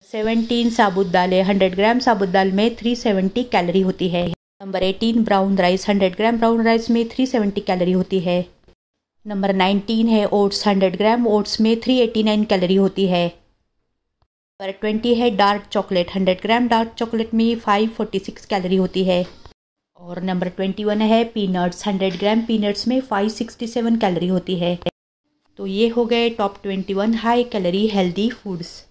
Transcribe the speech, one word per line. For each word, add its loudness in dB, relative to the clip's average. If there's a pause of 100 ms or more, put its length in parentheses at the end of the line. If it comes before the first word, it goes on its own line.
(120)
सेवनटीन 0
साबुत 2
दालें। 2
हंड्रेड 2
ग्राम 2
साबुत 2
दाल 2
में 2
three -2
seventy 0
calorie 0
होती 0
है। -2
नंबर -8
eighteen 0
brown 2
rice। 0
हंड्रेड 2
ग्राम 0
brown 2
rice 2
में 2
three -2
seventy -2
calorie -2
होती 0
है। -2 (840)
नंबर -2
नाइनटीन 2
है 4
ओट्स। 0
हंड्रेड 2
ग्राम 2
ओट्स 0
में 2
थ्री 0
एटी 0
नाइन 2
कैलोरी 2
होती 2
है। 0
नंबर -16
ट्वेंटी 0
है 2
डार्क 2
चॉकलेट। -2
हंड्रेड 0
ग्राम 0
डार्क 0
चॉकलेट -4
में 2
फ़ाइव 0
फ़ोर्टी -6
सिक्स -16
कैलोरी -2
होती 0
है। 2 (720)
और -12
नंबर -2
ट्वेंटी -6
वन 0
है 4 (120)
पीनट्स। -2
हंड्रेड -2
ग्राम 0
पीनट्स -2
में 0
फ़ाइव -2
सिक्सटी -8
सेवन 0
कैलोरी -2
होती -2
है। -2 (800)
तो -10
ये 0
हो 0
गए 0
टॉप -4
ट्वेंटी -6
वन 0
हाई 0
कैलोरी -2
हेल्दी 0
फूड्स। -12